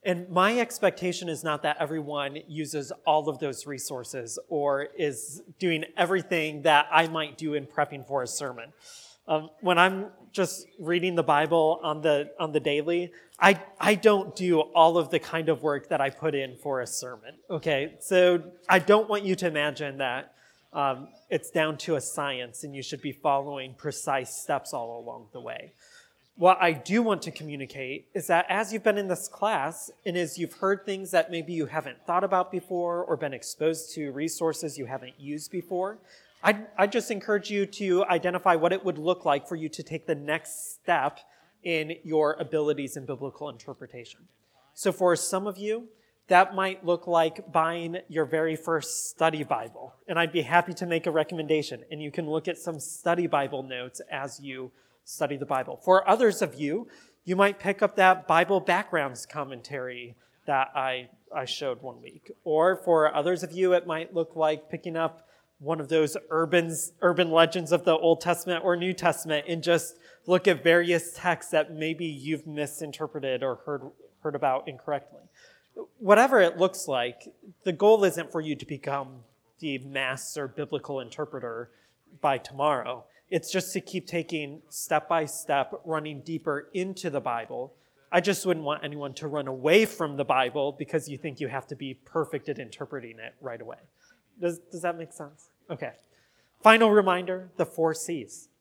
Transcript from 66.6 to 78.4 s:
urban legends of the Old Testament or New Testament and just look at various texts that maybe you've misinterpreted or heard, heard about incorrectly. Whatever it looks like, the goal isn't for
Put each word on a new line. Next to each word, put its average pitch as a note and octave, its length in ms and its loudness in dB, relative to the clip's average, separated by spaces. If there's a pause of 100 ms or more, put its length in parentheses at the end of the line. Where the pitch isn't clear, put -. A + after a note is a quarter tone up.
urban F3 300 4
legends E3 400 4
of F3 140 4
the D#3+ 120 6
Old E3 220 4
Testament E3+ 460 -2
or F3 100 4
New F3 160 -2
Testament D#3+ 560 0
and E3+ 160 -4
just E3+ 320 2 (300)
look F3+ 200 4
at F3 160 4
various E3+ 520 4
texts - 380 -2
that D#3 220 0
maybe D#3 320 -6
you've D3 400 -6
misinterpreted D3 1000 -6
or B2+ 120 -4 (100)
heard, C#3 180 -8 (380)
heard D3 140 -6
about C3+ 320 0
incorrectly. C#3+ 540 -8 (800)
Whatever A3+ 420 8
it E3+ 160 4
looks F#3 300 0
like, B2 420 -4 (340)
the F#3 80 0
goal G3+ 320 6
isn't E3+ 280 0
for E3 100 -4